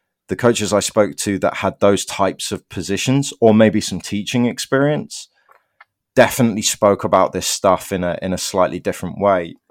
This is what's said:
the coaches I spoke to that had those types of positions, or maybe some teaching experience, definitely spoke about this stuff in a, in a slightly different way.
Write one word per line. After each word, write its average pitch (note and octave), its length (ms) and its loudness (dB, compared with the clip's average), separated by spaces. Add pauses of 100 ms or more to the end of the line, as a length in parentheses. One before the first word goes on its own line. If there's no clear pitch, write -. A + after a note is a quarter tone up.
(280)
the F#2+ 80 -6
coaches G#2+ 380 0
I G2+ 80 2
spoke F#2+ 340 0
to G2 240 -4
that F#2+ 160 -2
had - 240 -4
those G2+ 240 2
types - 480 -4
of G2 160 -10
positions, B2+ 720 -2
or A2+ 140 8
maybe G#2+ 260 4
some F#2 220 -6
teaching A2+ 460 -2
experience, - 840 -4 (840)
definitely A2+ 500 2
spoke - 420 2
about F#2+ 260 2
this F2+ 160 -6
stuff - 460 0
in F#2 100 -2
a, F2 180 -4
in F#2 120 -4
a F2+ 40 -2
slightly F2+ 440 -2
different F2+ 360 -8
way. F#2 380 0 (160)